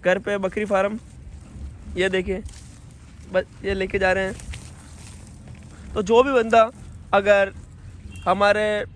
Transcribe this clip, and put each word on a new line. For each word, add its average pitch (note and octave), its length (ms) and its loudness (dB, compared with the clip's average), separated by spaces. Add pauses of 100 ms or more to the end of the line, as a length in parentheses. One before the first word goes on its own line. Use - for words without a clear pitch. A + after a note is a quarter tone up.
घर F#3 140 2
पे G3+ 200 -4
बकरी G3 260 -2
फार्म। G3+ 340 0 (960)
ये F#3 120 0
देखिए, F#3 340 -2 (880)
ब-, F3+ 140 0 (180)
ये G3 100 -2
लेके F#3+ 240 -2
जा F#3 140 4
रहे F#3+ 120 0
हैं। F#3+ 100 -4 (1600)
तो G#3+ 80 -2
जो A3+ 200 6
भी C#4 100 4
बंदा A3+ 380 6 (440)
अगर G3+ 380 6 (720)
हमारे G3+ 600 2 (120)